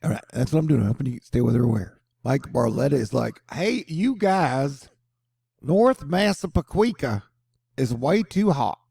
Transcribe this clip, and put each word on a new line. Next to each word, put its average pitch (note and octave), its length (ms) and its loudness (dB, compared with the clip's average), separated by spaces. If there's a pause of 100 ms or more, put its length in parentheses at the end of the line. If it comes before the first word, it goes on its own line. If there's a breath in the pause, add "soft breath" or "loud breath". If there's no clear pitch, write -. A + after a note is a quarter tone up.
All D#3+ 80 0
right, A2 120 -4 (100)
that's A#2+ 180 -2
what D3+ 80 0
I'm D#3 80 -2
doing. C#3 140 2
I'm G2+ 60 2
helping A2+ 200 -2
you A#2+ 160 -6
stay - 180 -2
weather A#2+ 220 2
aware. A2 360 -2 (240)
Mike C3 200 -2 (100)
Barletta B2 400 0
is B2 200 -2
like, A#2 280 -4 (100)
Hey, A3 360 -4
you G3 280 -2
guys, C#3+ 760 -2 (720)
North G#3+ 440 2
Massapequa F3 1200 0 (540)
is B2 160 0
way D3 300 2
too G3 280 0
hot. C3 280 0 (120)